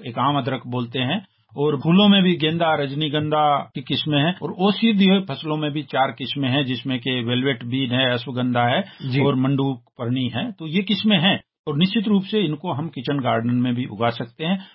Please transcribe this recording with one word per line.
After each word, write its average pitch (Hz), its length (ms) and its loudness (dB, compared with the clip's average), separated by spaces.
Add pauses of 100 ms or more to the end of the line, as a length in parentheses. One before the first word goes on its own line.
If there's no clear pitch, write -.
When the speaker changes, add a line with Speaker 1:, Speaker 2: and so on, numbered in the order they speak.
Speaker 1:
एक 120 120 -8
आम 139 200 2
अदरक 131 280 -4
बोलते 123 320 -6
हैं, 139 280 -4 (300)
और 143 240 0
फूलों 180 280 6
में 202 140 6
भी 180 140 4
गेंदा, 160 380 0
रजनीगंधा 147 1000 0
की 147 60 -8
किस्में 143 380 -2
हैं, 165 240 0
और 156 100 -6
औषधीय 196 760 4
फसलों 151 280 -4
में 151 160 -2
भी 151 100 -4
चार 131 360 0
किस्में 135 300 -4
हैं, 139 160 2
जिसमें 127 340 -4
कि 131 120 -4
वेलवेट 123 540 0
बीन 127 260 -2
है, 127 220 2
अश्वगंधा 123 520 0
है 143 200 2 (260)
Speaker 2:
जी। 135 100 2
Speaker 1:
और 139 140 2
मंडूपर्णी 131 1040 -2
है। 220 160 -4
तो 160 140 -12
ये 170 160 0
किस्में 208 360 2
हैं 180 220 2 (280)
और 143 100 -2
निश्चित 190 300 2
रूप 202 140 4
से 214 180 -2
इनको 160 320 -2
हम 156 160 -4
किचन 143 320 -4
गार्डन 120 340 0
में 123 200 2
भी 120 100 -2
उगा 113 260 -2
सकते 123 340 -8
हैं। 190 300 -2